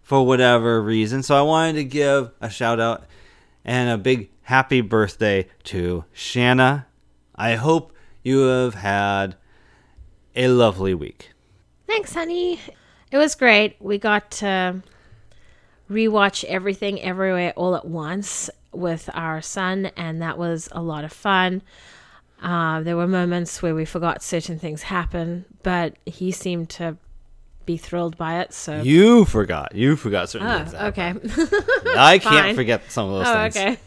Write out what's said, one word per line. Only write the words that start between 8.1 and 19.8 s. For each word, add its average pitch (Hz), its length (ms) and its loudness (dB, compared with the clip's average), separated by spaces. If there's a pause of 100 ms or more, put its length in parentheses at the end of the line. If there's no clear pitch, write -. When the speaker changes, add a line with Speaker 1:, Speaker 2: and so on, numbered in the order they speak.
Speaker 1:
you 135 200 2
have 127 340 2
had 98 640 -2 (1000)
a 127 140 2
lovely 98 440 4
week. - 380 -10 (560)
Speaker 2:
Thanks, 415 260 -4
honey. 349 460 -4 (520)
It 269 60 0
was 302 160 4
great. 214 460 4
We 202 180 -4
got 208 340 -2
to 185 520 -2 (1040)
rewatch 214 540 0
Everything 196 580 -4
Everywhere 185 540 0
All 180 200 0
at - 100 -8
Once 165 680 -8 (200)
with 170 440 -6
our 160 260 -6
son, 190 560 -4